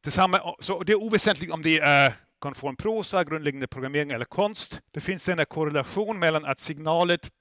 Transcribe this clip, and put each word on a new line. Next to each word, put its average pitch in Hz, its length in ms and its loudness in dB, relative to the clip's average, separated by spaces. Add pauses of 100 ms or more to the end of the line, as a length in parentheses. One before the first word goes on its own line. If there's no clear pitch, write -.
detsamma, 180 560 2
så - 240 -6
det 180 80 2
är 214 120 4
oväsentligt 185 500 0
om 160 80 -8
det 156 180 4
är 143 340 6 (260)
konform 139 360 -8
prosa, 208 480 -2
grundläggande 143 440 -4
programmering 143 440 -4
eller 120 140 -4
konst. - 560 -4 (100)
Det - 80 -8
finns 185 300 -4
en 165 160 0
korrelation 160 720 -2
mellan 156 260 2
att 135 140 -4
signalet 165 800 0